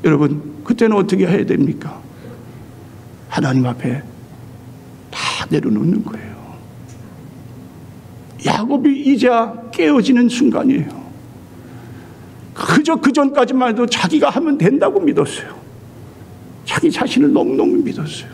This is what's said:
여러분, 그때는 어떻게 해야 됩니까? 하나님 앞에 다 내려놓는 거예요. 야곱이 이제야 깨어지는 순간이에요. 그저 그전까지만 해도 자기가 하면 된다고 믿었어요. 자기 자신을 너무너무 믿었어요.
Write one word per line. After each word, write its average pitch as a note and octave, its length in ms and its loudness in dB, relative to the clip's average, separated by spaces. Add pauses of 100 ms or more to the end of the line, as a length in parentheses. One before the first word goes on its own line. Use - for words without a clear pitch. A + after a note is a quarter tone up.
여러분, D3+ 380 2 (240)
그때는 A3 320 2
어떻게 F#3+ 280 2
해야 F#3+ 200 2
됩니까? - 580 -2 (1300)
하나님 C3 300 2
앞에 B2 360 -4 (1080)
다 - 80 -12 (300)
내려놓는 C3 560 0
거예요. - 300 -12 (2000)
야곱이 C#4 560 0
이제야 A#3 520 2 (180)
깨어지는 B3+ 580 4
순간이에요. - 580 2 (1700)
그저 D4+ 420 2
그전까지만 C4 720 4
해도 A#3 180 2
자기가 C#4 420 2
하면 D4+ 280 0
된다고 G3+ 440 4
믿었어요. - 520 0 (1080)
자기 - 260 0
자신을 - 440 2
너무너무 - 500 2
믿었어요. - 500 -6